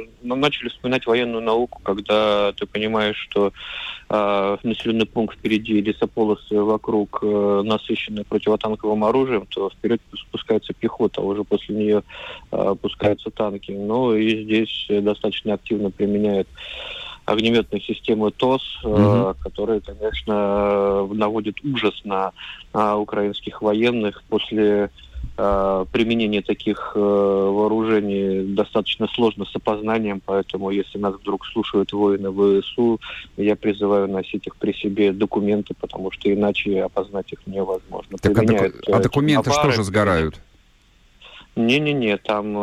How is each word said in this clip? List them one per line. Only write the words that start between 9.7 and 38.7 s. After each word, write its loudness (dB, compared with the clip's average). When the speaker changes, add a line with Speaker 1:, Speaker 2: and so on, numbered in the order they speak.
Speaker 1:
спускается -4
пехота, -2
а -2
уже -2
после -2
неё, 2
а, 0
опускаются -2
танки. -4
Ну, 0
и 2
здесь, -2
э, 2
достаточно -2
активно -2
применяют 0
огнемётные 2
системы 0
тос, 0
э, -6
Speaker 2:
Мгм. 4
Speaker 1:
которые, -2
конечно, 0
наводят -2
ужас -2
на, -2
а, 2
украинских -4
военных. 0
После, 0
э, 0
применения 2
таких, -4
э, 0
вооружений 2
достаточно -2
сложно 0
с -10
опознанием, -2
поэтому -2
если -2
нас -2
вдруг -6
слушают 0
воины 2
В 4
С -8
У, 2
я 2
призываю 0
носить -6
их -10
при 0
себе 2
документы, 0
потому -8
что -2
иначе 0
опознать -6
их -12
невозможно. -6
Speaker 2:
Так 2
а 2
доку-, 4
Speaker 1:
Применяют, 2